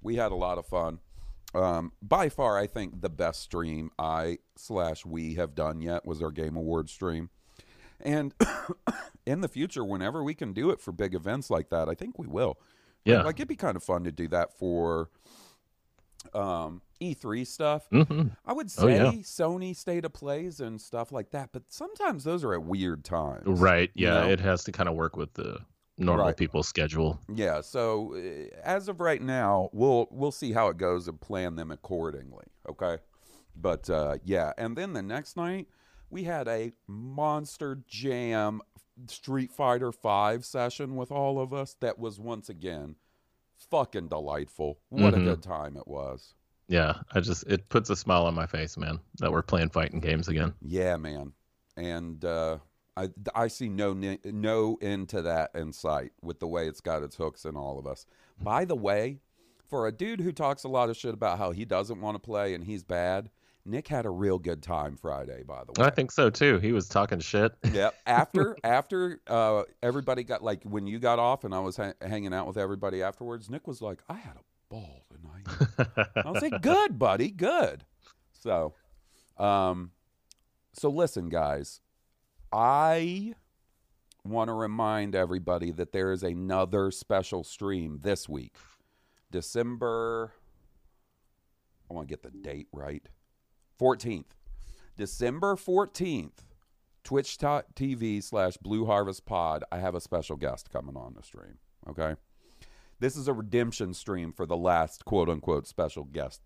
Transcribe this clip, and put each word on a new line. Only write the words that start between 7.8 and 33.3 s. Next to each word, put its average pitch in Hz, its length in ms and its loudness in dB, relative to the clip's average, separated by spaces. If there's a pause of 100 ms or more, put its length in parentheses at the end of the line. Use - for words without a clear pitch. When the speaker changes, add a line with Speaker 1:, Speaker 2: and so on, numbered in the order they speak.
Speaker 1:
And 147 340 -2 (460)
<coughs> - 460 -8
in 143 140 0
the 175 80 -2
future, 139 360 -4
whenever 101 400 -2
we 151 100 -2
can 117 180 -6
do 117 180 2
it - 100 0
for 123 120 -8
big 90 220 -2
events 101 340 -4
like 82 220 0
that, 80 180 2
I 85 60 -2
think 233 240 -10
we 160 80 -8
will. 90 320 0 (480)
Speaker 2:
Yeah. 113 160 8
Speaker 1:
Like, 156 140 0
it'd 285 120 -4
be 311 80 -4
kind 117 200 0
of 85 80 -8
fun 90 200 2
to 85 80 -2
do 82 160 -4
that 85 300 2
for, 85 500 0 (1300)
um, 90 480 -4 (160)
E 170 160 -4
three 120 300 -4
stuff. 151 460 -2
Speaker 2:
Mm-hmm. 151 380 6 (180)
Speaker 1:
I - 60 -2
would 262 260 -6
Speaker 2:
Oh, 101 80 8
yeah. 120 240 8
Speaker 1:
say 117 80 0
Sony 180 580 -2
State 175 280 -2
of 156 80 -6
Plays 147 480 -6
and 113 200 -8
stuff 117 320 -8
like 120 180 -6
that, 139 220 -8
but 123 160 -12
sometimes 349 560 -4
those 170 180 0
are 110 120 0
at 82 80 -2
weird 87 420 -2
times. 73 380 -2 (180)
Speaker 2:
Right, 90 340 8
Speaker 1:
you 90 120 4
Speaker 2:
yeah, 85 160 6
Speaker 1:
know? 85 80 4
Speaker 2:
it 92 100 6
has 92 240 2
to - 80 -6
kinda 90 200 2
work 82 240 0
with 78 180 -6
the - 240 -8 (400)
normal 90 280 6
Speaker 1:
Right. 80 100 2
Speaker 2:
people's 78 320 2
schedule. 78 520 0 (120)
Speaker 1:
Yeah, 95 280 0
so, 110 540 -2
uh, 82 500 -10
as 190 240 -2
of 180 120 -6
right 165 200 2
now, 107 520 2
we'll, 120 380 4
we'll 139 220 -2
see 131 200 -6
how 110 160 4
it 85 100 0
goes 90 280 0
and 80 140 -10
plan 90 360 -4
them 80 140 -8
accordingly, 73 760 -8 (220)
okay? 85 300 -2 (560)